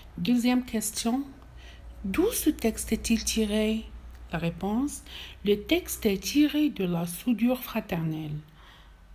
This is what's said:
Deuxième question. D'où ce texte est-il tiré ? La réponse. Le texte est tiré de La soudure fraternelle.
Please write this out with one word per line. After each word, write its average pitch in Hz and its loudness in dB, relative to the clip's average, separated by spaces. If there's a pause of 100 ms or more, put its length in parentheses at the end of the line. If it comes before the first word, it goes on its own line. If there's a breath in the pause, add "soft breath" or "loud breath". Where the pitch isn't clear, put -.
(180 loud breath)
Deuxième 247 2
question. 233 -2 (800 loud breath)
D'où 302 2
ce - 2
texte - 0
est-il 220 0
tiré ? 214 2 (460)
La 165 -2
réponse. 196 -2 (420 loud breath)
Le 202 6
texte 311 0
est 196 4
tiré 294 4
de 196 -2
La 175 0
soudure 233 2
fraternelle. 156 -2 (800 loud breath)